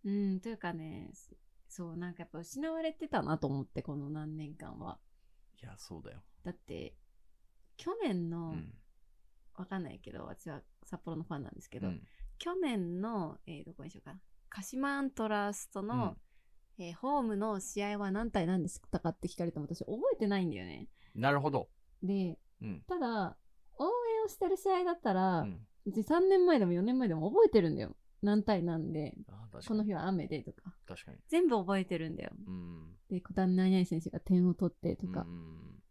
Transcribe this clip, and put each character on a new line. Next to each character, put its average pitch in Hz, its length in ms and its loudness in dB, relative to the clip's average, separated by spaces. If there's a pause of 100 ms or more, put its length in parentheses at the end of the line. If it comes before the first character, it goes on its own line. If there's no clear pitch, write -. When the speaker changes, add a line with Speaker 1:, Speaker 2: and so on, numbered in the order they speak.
Speaker 1:
う 196 60 -2
ん、 196 300 2
と 226 80 -10
い 233 40 -6
う 220 40 -8
か 175 160 -4
ね、 160 400 -10 (560)
そ 170 240 -10
う、 165 40 -8
な 175 140 -6
ん 170 40 -10
か - 60 -16
や 170 60 -10
っ - 40 -20
ぱ 151 80 -10
失 269 320 -6
わ 320 120 -4
れ 320 100 -2
て 311 160 -10
た - 140 0
な 160 160 0
と - 80 -2
思 135 160 -2
っ - 40 -6
て、 - 160 -6
こ 143 140 -8
の 143 140 -8
何 156 260 -8
年 151 180 -10
間 - 240 -14
は。 - 200 -10 (640)
Speaker 2:
い - 20 -18
や、 95 140 -14
そ - 200 -12
う 73 40 -14
だ - 100 -14
よ。 - 100 -18 (220)
Speaker 1:
だ 175 80 -8
っ - 20 -10
て、 - 420 -12 (800)
去 359 260 -4
年 180 280 0
の、 170 200 -6
Speaker 2:
う - 40 -6
ん。 - 200 -10 (840)
Speaker 1:
わ 185 100 -8
か 190 120 -4
ん 180 40 -4
な 147 80 -8
い - 120 -14
け - 80 -16
ど、 - 140 -10
私 - 240 -14
は 143 140 -10 (240)
札 - 160 -10
幌 165 160 -6
の 165 40 -6
フ 170 120 -6
ァ 139 40 -6
ン 139 40 -8
な - 80 -10
ん - 40 -16
で - 60 -14
す - 80 -20
け - 120 -12
ど、 190 80 -4
Speaker 2:
う - 20 -2
ん。 - 120 -8 (360)
Speaker 1:
去 349 180 -4
年 196 460 -2
の、 208 340 -4 (100)
え 156 140 -12
ー、 - 60 -14
ど 170 80 -14
こ - 100 -16
に 170 60 -12
し - 40 -20
よ - 80 -18
う - 40 -20
か - 80 -14
な。 190 60 -16 (280)
鹿 - 140 -12
島 277 340 -2
ア 277 60 -2
ン 269 80 -2
ト 226 180 -2
ラ 208 220 0
ー - 20 -6
ス - 180 -10
と 196 120 -6
の、 220 340 0 (640)
Speaker 2:
う 190 40 -10
ん。 - 20 -8
Speaker 1:
え 170 80 -8
ー、 - 20 -8
ホ 277 240 0
ー 269 40 2
ム 220 140 0
の 208 240 0
試 202 240 -4
合 208 140 -2
は 202 120 -2
何 214 200 0
対 175 160 2
何 180 160 2
で 180 80 -2
し - 100 -14 (100)
た 185 100 0
か 165 100 0
っ - 80 -8
て 175 100 -6
聞 - 80 -8
か 175 80 -2
れ 170 80 -2
て - 60 -8
も 147 80 -6
私 - 180 -6
覚 214 140 -4 (160)
え - 20 -2
て 220 120 0
な 196 100 2
い 180 80 2
ん 160 40 0
だ 104 80 -4
よ 92 60 -8
ね。 80 240 -12 (260)
Speaker 2:
な 120 160 2
る 143 100 4
ほ 143 100 0
ど。 - 180 -2 (340)
Speaker 1:
で、 190 360 0 (240)
Speaker 2:
う 113 40 -8
ん。 92 220 -6
Speaker 1:
た 359 100 -2
だ、 226 380 -2 (400)
応 254 80 -2
援 453 400 2
を 415 40 0
し - 100 -8
て 359 100 2
る 370 80 4
試 392 140 0
合 370 140 4
だ 349 80 2
っ 349 100 -4
た 214 100 2
ら、 185 280 4
Speaker 2:
う 123 60 0
ん。 92 140 -8 (240)
Speaker 1:
別 208 140 -2
に 214 60 0
三 359 260 6
年 370 160 8
前 320 120 8
で 208 60 6
も 175 80 4
四 175 100 4
年 254 160 4
前 247 100 4
で 165 60 2
も 160 160 0
覚 403 140 10
え - 60 10
て 214 100 8
る 165 80 4
ん 147 80 0
だ 117 60 -2
よ。 - 140 -8 (260)
何 208 200 4
対 202 200 2
何 160 300 0
で、 151 220 -4 (140)
Speaker 2:
あ - 40 -18
ー、 98 40 -16
確 107 160 -16
か - 60 -12
に。 - 80 -14
Speaker 1:
こ 220 80 -2
の 214 100 0
日 208 80 0
は 180 140 -2
雨 185 200 0
で 151 160 -4
と - 100 -12
か。 - 220 -16 (120)
Speaker 2:
確 - 180 -14
か - 60 -16
に。 - 80 -16 (100)
Speaker 1:
全 339 200 6
部 233 100 6
覚 196 180 2
え 190 80 2
て 180 140 -2
る 160 100 -2
ん - 80 -6
だ - 80 -6
よ。 - 60 -6 (160)
Speaker 2:
う 185 40 -10
ん。 87 460 -10 (140)
Speaker 1:
で、 180 100 -2
小 - 140 -12
谷 185 200 4
何 185 180 6
々 185 120 6
選 170 160 0
手 180 80 -6
が - 120 -6
点 180 280 6
を 175 60 6
取 175 200 2
っ - 0 -
て - 220 0
と - 120 -6
か。 - 200 -4
Speaker 2:
う - 20 -12
ん。 82 600 -14